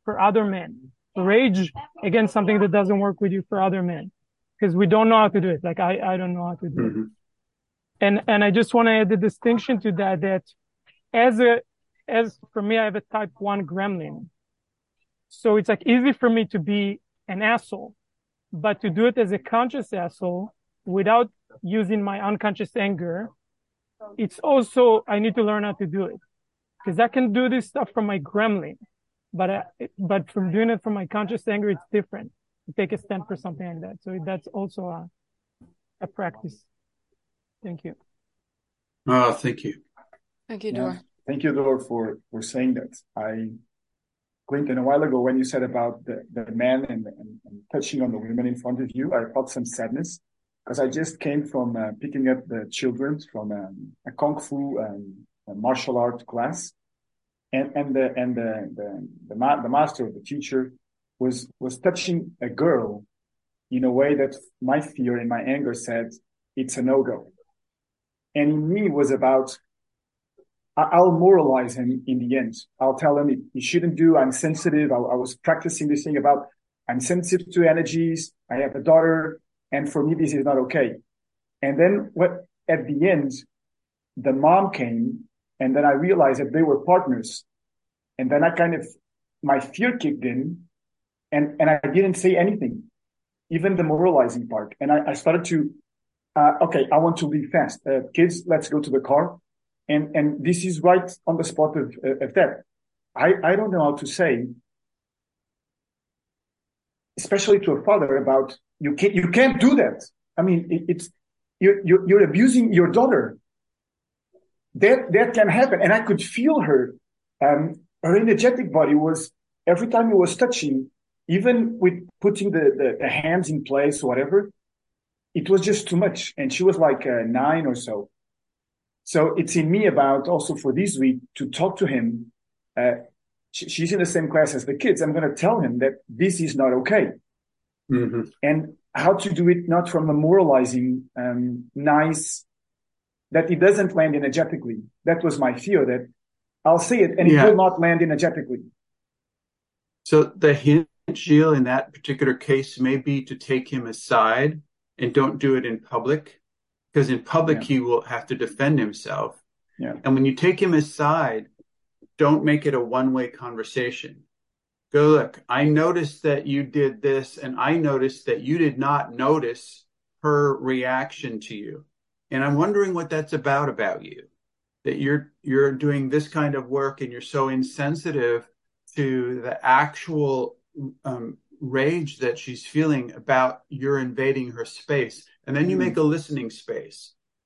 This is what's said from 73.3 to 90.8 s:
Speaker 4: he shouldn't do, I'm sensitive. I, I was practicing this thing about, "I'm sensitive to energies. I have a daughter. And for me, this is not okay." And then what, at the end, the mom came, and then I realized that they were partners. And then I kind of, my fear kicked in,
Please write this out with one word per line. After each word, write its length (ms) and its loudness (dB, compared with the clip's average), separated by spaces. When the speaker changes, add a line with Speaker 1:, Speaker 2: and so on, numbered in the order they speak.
Speaker 4:
he 60 -8
shouldn't 340 0
do, 220 6
I'm 160 2
sensitive. 600 0
I, 40 0
I 180 -2
was 220 -4
practicing 520 -2
this 140 0
thing 140 -4
about, 320 2
"I'm 120 -4
sensitive 540 -2
to 100 4
energies. 680 0
I 60 -6
have 180 -2
a 80 -8
daughter. 580 4
And 180 -2
for 140 0
me, 100 2
this 200 0
is 100 0
not 140 2
okay." 380 0
And 160 -2
then 340 2
what, 340 -2
at 180 0
the 220 0
end, 240 0
the 160 -2
mom 400 4
came, 520 -4
and 160 0
then 120 4
I 60 6
realized 480 2
that 120 -6
they 100 2
were 180 2
partners. 640 0
And 120 -4
then 140 2
I 60 4
kind 240 0
of, 120 -6
my 180 2
fear 380 -2
kicked 260 -4
in, 420 -6